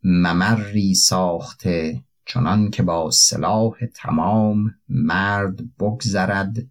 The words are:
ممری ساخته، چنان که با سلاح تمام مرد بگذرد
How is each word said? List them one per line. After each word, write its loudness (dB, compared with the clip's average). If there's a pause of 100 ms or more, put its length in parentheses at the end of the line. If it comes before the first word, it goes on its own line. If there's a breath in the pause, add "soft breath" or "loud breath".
ممری 2
ساخته، -2 (220)
چنان 2
که -2
با 0
سلاح 2 (220)
تمام 0 (140)
مرد -2
بگذرد -2 (140)